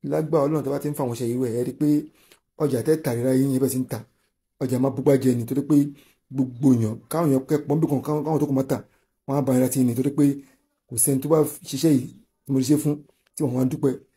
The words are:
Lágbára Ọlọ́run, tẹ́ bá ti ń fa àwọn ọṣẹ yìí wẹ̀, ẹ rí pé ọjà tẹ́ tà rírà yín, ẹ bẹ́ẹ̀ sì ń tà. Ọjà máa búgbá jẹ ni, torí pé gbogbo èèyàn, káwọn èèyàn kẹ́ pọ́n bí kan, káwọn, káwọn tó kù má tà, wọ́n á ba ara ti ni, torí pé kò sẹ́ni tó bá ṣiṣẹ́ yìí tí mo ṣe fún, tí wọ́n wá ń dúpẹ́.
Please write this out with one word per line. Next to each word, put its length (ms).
Lágbára 400
Ọlọ́run, 200
tẹ́ 60
bá 80
ti 100
ń 60
fa 80
àwọn 120
ọṣẹ 120
yìí 120
wẹ̀, 140
ẹ 120
rí 80
pé 160
ọjà 240
tẹ́ 180
tà 120
rírà 220
yín, 160
ẹ 80
bẹ́ẹ̀ 140
sì 60
ń 80
tà. 120
Ọjà 180
máa 120
búgbá 260
jẹ 160
ni, 120
torí 180
pé 140
gbogbo 400
èèyàn, 240
káwọn 200
èèyàn 180
kẹ́ 140
pọ́n 180
bí 100
kan, 140
káwọn, 220
káwọn 160
tó 60
kù 80
má 100
tà, 120
wọ́n 80
á 60
ba 120
ara 140
ti 120
ni, 140
torí 160
pé 140
kò 60
sẹ́ni 240
tó 80
bá 100
ṣiṣẹ́ 320
yìí 140
tí 120
mo 100
ṣe 160
fún, 180
tí 60
wọ́n 120
wá 100
ń 60
dúpẹ́. 220